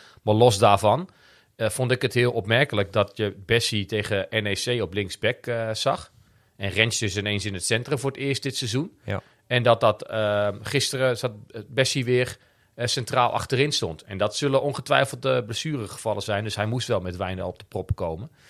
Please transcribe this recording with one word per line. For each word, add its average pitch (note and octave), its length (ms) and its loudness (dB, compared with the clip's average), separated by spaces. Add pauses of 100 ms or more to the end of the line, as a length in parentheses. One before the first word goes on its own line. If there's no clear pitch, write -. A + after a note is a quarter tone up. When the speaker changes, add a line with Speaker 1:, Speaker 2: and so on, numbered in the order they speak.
(220)
Speaker 1:
Maar G#2+ 140 2
los A2+ 220 8
daarvan, A2 520 6 (460)
eh, A2 140 -2
vond B2+ 220 -2
ik B2+ 100 0
het B2 120 0
heel A#2+ 180 4
opmerkelijk A2+ 640 2
dat G2+ 240 2
je G#2 180 -2 (100)
Bessie A2+ 400 2
tegen G#2 440 -2
N A2 160 -2
E G2+ 80 0
C B2 280 -2
op F2+ 120 -4
linksback, G#2 540 -2
eh, A2+ 260 -2
zag. - 380 -2 (460)
En G2 120 -4
Rens A2 280 2
dus G2+ 200 -2
ineens G#2 280 -2
in G2+ 80 -6
het F2+ 120 -8
centrum A#2+ 340 -2
voor C3+ 120 -4
het - 80 -10
eerst C#3 240 -4
dit C3+ 140 -6
seizoen. C3 340 -4 (140)
Speaker 2:
Ja. G2+ 160 -4 (260)
Speaker 1:
En B2 160 0
dat, A#2 160 6
dat, A2 280 2
ehm, G#2 540 0
gisteren C3 560 0
zat B2 140 -4 (360)
Bessie B2+ 380 0
weer, B2 320 0 (380)
eh, A#2+ 120 -4
centraal B2 440 0
achterin C3 400 0
stond. E2 320 -4
En G2 140 -10
dat G#2+ 180 0
zullen C3+ 260 2
ongetwijfeld, C3+ 640 0
eh, C3 200 2
blessuregevallen A2 760 -6
zijn. G#2 220 -2
Dus G#2+ 120 -6
hij G#2+ 100 -2
moest A#2 220 -2
wel G#2+ 120 0
met F2+ 180 -6
Wijndal F#2 300 -4
op F#2 120 -10
de - 80 -20
proppen - 280 -4
komen. F2 340 -6 (200)